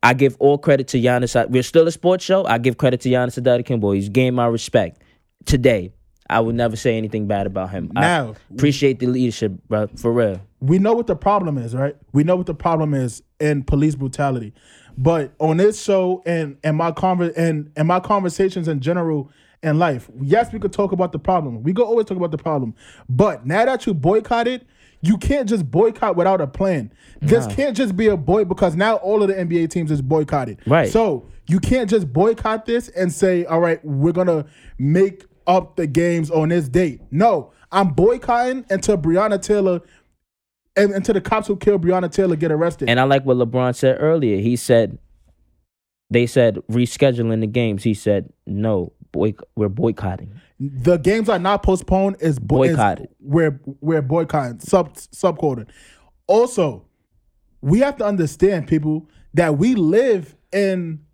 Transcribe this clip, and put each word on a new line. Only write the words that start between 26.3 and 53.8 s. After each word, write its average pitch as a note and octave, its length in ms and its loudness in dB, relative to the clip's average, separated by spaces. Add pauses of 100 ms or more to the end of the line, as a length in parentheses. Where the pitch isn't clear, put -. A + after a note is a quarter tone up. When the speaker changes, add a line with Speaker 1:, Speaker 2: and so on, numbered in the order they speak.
Speaker 2:
a C#3+ 60 -2
plan. D#3 460 -4 (280)
This G#3+ 260 2
Speaker 1:
Nah. G2+ 80 -6
Speaker 2:
can't C4+ 200 -2
just G3+ 220 -2
be A3 100 0
a G#3 80 2
boy F3+ 300 2
because F3 300 0
now G#3 220 2
all G#3 260 0
of F#3+ 60 2
the G3 100 -2
N F3 80 -4
B E3+ 160 0
A D#3+ 40 -2
teams D#3 220 -4
is D3 100 0
boycotted. C3+ 680 -2
Speaker 1:
Right. C3 240 4
Speaker 2:
So G#3 340 0 (220)
you F3+ 120 2
can't B3 300 0
just F3+ 240 0
boycott A3 540 0
this A#3 220 -2
and F3+ 220 -2
say, F3+ 340 0
"All E3 140 0
right, E3 240 0
we're D3+ 300 0
gonna E3+ 320 0 (320)
make F3+ 480 0 (220)
up F3+ 280 0
the E3 120 -2
games E3 420 0
on D#3 200 0
this E3 200 -2
date." D3+ 400 0
No, F3+ 420 0 (200)
I'm F#3+ 220 2
boycotting A#3+ 760 0
until G3 260 0
Breonna F#3 460 0
Taylor F#3+ 400 0 (920)
and G3+ 160 4
until G3 240 -2
the F#3 60 0
cops A3 260 -2
who G#3 80 0
killed G3+ 280 0
Breonna F3+ 280 0
Taylor F#3 240 2
get D#3+ 160 -2
arrested. D#3 360 -2
Speaker 1:
And A#2+ 120 2
I B2+ 60 4
like C#3 200 2
what C3 120 2
LeBron B2 380 0
said C3 240 2
earlier. D3+ 400 2
He A#2 160 0
said, A#2 440 2 (1120)
they A#2+ 160 2
said, A#2 300 2 (140)
"Rescheduling A#2+ 720 0
the A2 60 -2
games." A2 360 -2
He A2 120 0
said, G2+ 340 -2 (160)
"No, G2+ 480 -4 (180)
boy-, G2+ 220 -2 (220)
we're G#2 140 0
boycotting." G2+ 600 -4 (320)
Speaker 2:
The C#3 340 0
games G3+ 300 0
are G3+ 120 2
not G3 240 0
postponed. F#3+ 560 0
Is D#3 180 0
bo-, A#2 240 0
is D#3+ 140 2
Speaker 1:
Boycotted. G#2 340 0 (100)
Speaker 2:
we're, D3 400 0 (200)
we're D#3 240 0